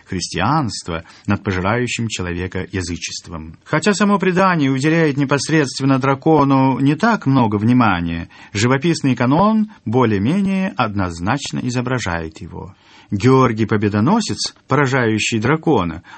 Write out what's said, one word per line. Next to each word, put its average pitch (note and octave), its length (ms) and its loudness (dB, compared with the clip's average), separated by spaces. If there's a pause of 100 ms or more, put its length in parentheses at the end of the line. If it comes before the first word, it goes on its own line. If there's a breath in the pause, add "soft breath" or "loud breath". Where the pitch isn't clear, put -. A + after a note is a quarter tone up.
христианства F#2+ 1000 -4 (220 loud breath)
над G#2 160 0
пожирающим A2+ 640 -2
человека F2+ 640 -6
язычеством. E2+ 920 -8
Хотя D#3 300 0
само G3+ 240 2
предание F3+ 520 2
уделяет D3+ 460 0
непосредственно C#3 840 0
дракону C3+ 840 2
не C#3+ 160 2
так G#3+ 280 0
много B2 320 2
внимания, F#2+ 720 2 (240 loud breath)
живописный C3+ 640 0
канон G#3 540 2 (160 loud breath)
более-менее A2+ 920 0
однозначно G2+ 840 -4
изображает A#2 800 -4
его. F2 320 -14 (360 soft breath)
Георгий A#2 560 4
Победоносец, G#2+ 880 0 (120)
поражающий A#2+ 720 0
дракона, A2+ 640 0 (160 loud breath)